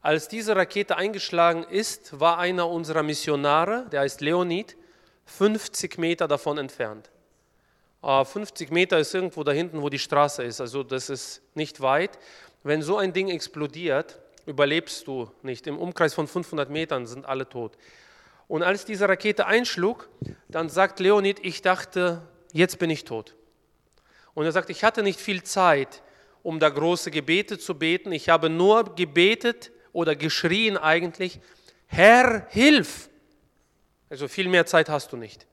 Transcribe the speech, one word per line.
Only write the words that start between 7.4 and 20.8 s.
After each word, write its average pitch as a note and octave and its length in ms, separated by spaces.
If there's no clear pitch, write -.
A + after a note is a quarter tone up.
Äh, C3+ 220
fünfzig F3 460
Meter F3 280
ist D3+ 160
irgendwo F3+ 300
da C#3+ 80
hinten, D#3+ 300
wo C#3+ 60
die C#3 120
Straße C#3+ 420
ist. A#2+ 180
Also C3 220
das C3 260
ist - 340
nicht D3+ 260
weit. D3 380
Wenn D3+ 180
so E3+ 140
ein F#3+ 160
Ding F#3+ 160
explodiert, D#3 920
überlebst D3 640
du B2+ 240
nicht. C3 260
Im D3 100
Umkreis E3+ 360
von D#3 120
fünfhundert D#3 420
Metern D3 380
sind B2+ 180
alle C3+ 240
tot. A#2 300
Und D#3+ 160
als G3 200
diese G3+ 240
Rakete F#3+ 380
einschlug, A3 600
dann D#3+ 200
sagt F#3 300